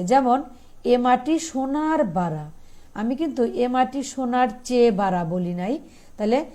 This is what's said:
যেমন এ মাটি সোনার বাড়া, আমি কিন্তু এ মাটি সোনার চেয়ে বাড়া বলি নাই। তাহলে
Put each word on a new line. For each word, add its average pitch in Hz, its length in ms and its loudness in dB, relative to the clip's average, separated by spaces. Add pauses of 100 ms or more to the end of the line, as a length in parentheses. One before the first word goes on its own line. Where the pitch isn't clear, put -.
যেমন 247 340 4 (540)
এ 247 60 6
মাটি 254 420 2
সোনার 294 600 -2 (180)
বাড়া, 165 280 -4 (480)
আমি 220 220 -4
কিন্তু 269 260 -2 (220)
এ - 40 2
মাটি 254 360 0
সোনার 254 460 0 (180)
চেয়ে 240 240 6
বাড়া 185 300 0 (120)
বলি 175 280 -2
নাই। 202 120 -2 (420)
তাহলে 214 240 0 (160)